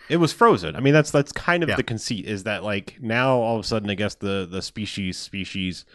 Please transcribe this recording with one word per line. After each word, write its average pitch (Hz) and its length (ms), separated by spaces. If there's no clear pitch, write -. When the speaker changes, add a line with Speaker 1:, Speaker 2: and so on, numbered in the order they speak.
Speaker 1:
it 156 100
was 165 140
frozen. 110 460
I - 20
mean, 139 140
that's, 151 180
that's 143 220
kind 175 300
of 151 60
Speaker 2:
Yeah. - 60
Speaker 1:
the 123 80
conceit, 110 420
is 101 180
that, 101 200
like, 101 380
now 123 380
all 113 180
of 104 80
a - 20
sudden, 104 220
I 101 60
guess 101 200
the, 98 340
the 92 120
species, 98 560
species, 92 680